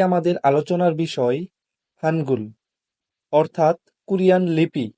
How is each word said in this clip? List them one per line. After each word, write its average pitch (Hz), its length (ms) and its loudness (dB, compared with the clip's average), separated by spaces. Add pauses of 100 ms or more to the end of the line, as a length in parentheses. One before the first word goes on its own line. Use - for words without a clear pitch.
আমাদের 175 400 0
আলোচনার 160 520 0
বিষয় 147 440 -2 (640)
হানগুল, 147 400 -2 (880)
অর্থাৎ 160 440 2 (320)
কোরিয়ান 185 400 2
লিপি। 160 380 0 (120)